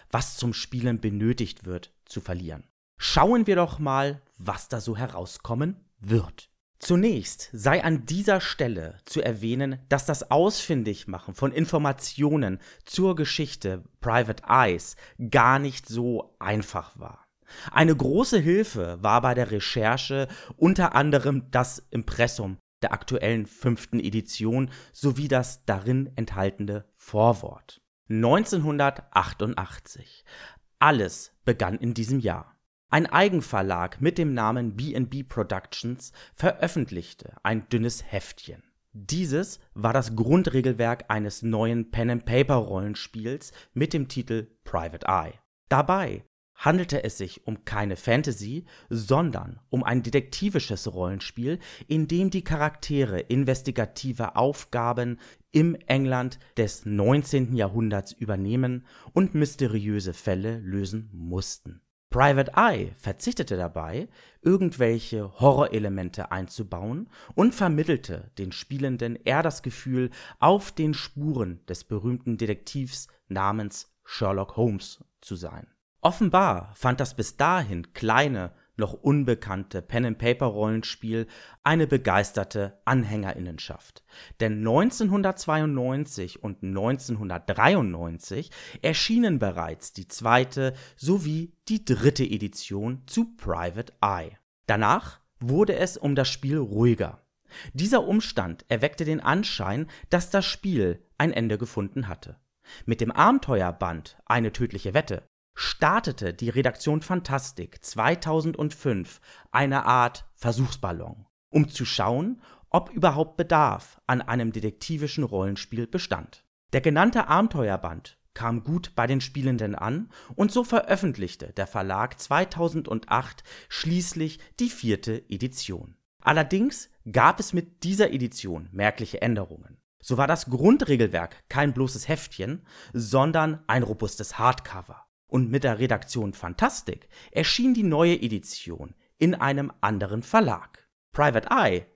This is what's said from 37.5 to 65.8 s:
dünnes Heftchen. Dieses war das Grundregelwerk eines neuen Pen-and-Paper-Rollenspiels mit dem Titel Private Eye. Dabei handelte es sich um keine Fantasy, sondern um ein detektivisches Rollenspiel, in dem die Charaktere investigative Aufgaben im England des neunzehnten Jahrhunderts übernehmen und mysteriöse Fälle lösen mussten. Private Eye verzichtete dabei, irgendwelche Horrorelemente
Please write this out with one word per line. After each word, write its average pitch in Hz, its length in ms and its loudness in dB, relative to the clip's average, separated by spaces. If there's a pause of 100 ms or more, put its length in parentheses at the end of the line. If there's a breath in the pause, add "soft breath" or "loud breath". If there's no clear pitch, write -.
dünnes 117 440 -2
Heftchen. - 500 -10 (300)
Dieses 147 640 -4 (160)
war 113 180 0
das 113 220 0
Grundregelwerk 123 920 2
eines 107 340 -4
neuen 113 480 0
Pen-and-Paper-Rollenspiels 117 1600 0 (240 loud breath)
mit 143 180 0
dem 143 140 -2
Titel 113 560 -6
Private 85 460 -6
Eye. 82 240 0 (360)
Dabei 147 540 0 (320)
handelte 175 500 0
es 110 140 -4
sich - 280 -10
um 110 200 -8
keine 104 280 -2
Fantasy, 120 720 -2 (240 loud breath)
sondern 117 800 0
um 127 160 0
ein 123 180 2
detektivisches 135 920 -2
Rollenspiel, 95 680 -4 (260 loud breath)
in 156 220 0
dem 180 220 2
die 190 120 -2
Charaktere 147 760 0
investigative 127 1160 -2
Aufgaben 120 840 0 (320 loud breath)
im 160 240 4 (100)
England 131 540 0 (160 soft breath)
des 107 280 -2
neunzehnten 123 680 2
Jahrhunderts 107 560 0
übernehmen 120 760 -2 (260 loud breath)
und 185 220 2
mysteriöse 107 800 0
Fälle 104 440 -4
lösen 101 540 -6
mussten. 87 680 -8 (300)
Private 135 460 4
Eye 127 420 2
verzichtete - 580 -4
dabei, 87 520 -6 (320 soft breath)
irgendwelche 117 960 2
Horrorelemente 104 920 2